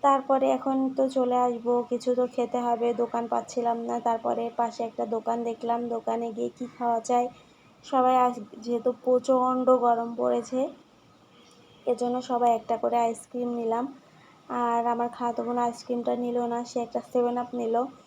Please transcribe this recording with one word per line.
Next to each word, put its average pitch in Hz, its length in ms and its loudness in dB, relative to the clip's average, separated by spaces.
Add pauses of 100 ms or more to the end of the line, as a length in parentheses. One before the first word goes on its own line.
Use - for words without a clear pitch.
তারপরে 269 500 4
এখন 269 260 0 (180)
তো 269 140 2
চলে 247 280 2
আসবো, 240 360 0 (100)
কিছু 240 320 -4
তো 247 120 2
খেতে 247 320 -2
হবে, 240 340 0
দোকান 233 340 -2
পাচ্ছিলাম 233 580 -2
না। 233 140 -4
তারপরে 233 440 0 (140)
পাশে 233 260 -2
একটা 233 220 -6
দোকান 226 380 -2
দেখলাম, 233 360 -2 (100)
দোকানে 233 420 -2
গিয়ে 233 180 -4
কি 247 240 -10
খাওয়া 233 260 0
যায়। 240 280 0 (580)
সবাই 254 320 4
আস-, 247 300 2 (140)
যেহেতু 240 280 0 (120)
প্রচণ্ড 254 680 2 (100)
গরম 233 380 2
পড়েছে, 240 440 0 (1300)
এজন্য 240 360 0
সবাই 240 340 2
একটা 226 220 -2
করে 233 200 0
আইসক্রিম 233 560 -2
নিলাম। 233 320 -2 (640)
আর 240 360 0
আমার 240 240 0
খালাতো 240 340 -4
বোন 240 140 -2
আইসক্রিমটা 240 580 -2
নিল 240 300 -2
না, 233 200 -2
সে 240 140 -6
একটা 233 200 -4 (100)
সেভেন 240 280 0
আপ 240 160 -4
নিল। 233 220 -2 (320)